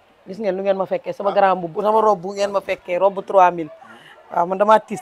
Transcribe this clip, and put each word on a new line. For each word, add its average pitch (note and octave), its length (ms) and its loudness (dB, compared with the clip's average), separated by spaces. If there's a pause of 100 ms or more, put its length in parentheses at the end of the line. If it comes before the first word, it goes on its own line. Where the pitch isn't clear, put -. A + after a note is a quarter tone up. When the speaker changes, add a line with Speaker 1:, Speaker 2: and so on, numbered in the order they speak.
(260)
Speaker 1:
Gis F#3+ 140 -14
ngeen F#3+ 160 -2
lu G3 60 -6
ngeen G3 140 0
ma F#3+ 100 -4
fekkee, F3+ 260 -6
sama G3+ 180 -4
Speaker 2:
Ah. F3+ 40 -2
Speaker 1:
grand G3 240 4
mbubb, F3 240 -8
sama G#3+ 180 2
robe G#3 220 2
bu F#3+ 100 -8
ngeen G3+ 200 -4
ma G3 80 -2
fekkee, F3+ 380 -6
robe F#3+ 280 0
trois F#3 240 4
mille. E3 200 -6 (640)
Waaw, F3 140 0
man F#3 120 -4
damaa G#3+ 220 4
tiit G#3+ 220 -10